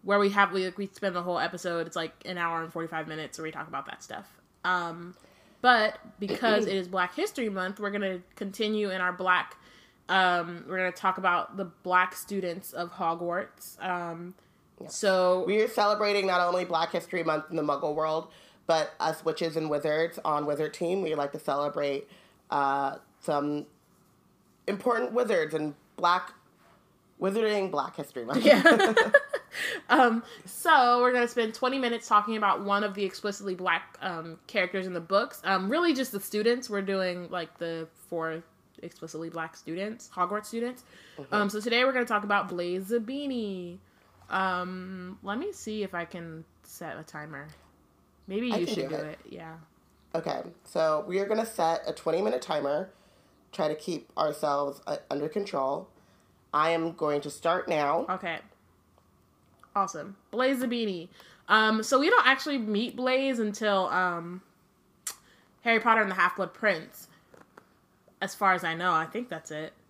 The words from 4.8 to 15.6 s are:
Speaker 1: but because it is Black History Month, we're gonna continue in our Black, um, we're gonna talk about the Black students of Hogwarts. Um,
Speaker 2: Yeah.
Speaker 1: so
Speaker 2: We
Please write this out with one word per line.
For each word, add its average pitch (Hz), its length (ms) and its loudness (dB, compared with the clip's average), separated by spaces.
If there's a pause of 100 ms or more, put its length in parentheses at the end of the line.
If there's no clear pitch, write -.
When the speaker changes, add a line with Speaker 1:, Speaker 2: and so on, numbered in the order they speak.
Speaker 1:
but 233 360 6 (220)
because 208 480 2
it 196 80 -2
is 185 140 -2
Black 180 260 -2
History 285 340 -2
Month, 190 300 -4
we're 202 140 -4
gonna 196 260 -2 (160)
continue 208 560 -2
in 185 100 -4
our 180 120 0
Black, 180 440 0 (520)
um, 175 600 2
we're 185 100 -4
gonna 185 120 2
talk 185 280 0
about 180 380 0
the 196 100 -4
Black 180 500 2
students 185 560 -6
of 175 220 -6
Hogwarts. 170 840 -4
Um, 175 540 -6 (460)
Speaker 2:
Yeah. - 80 -14
Speaker 1:
so 185 580 4
Speaker 2:
We 208 140 4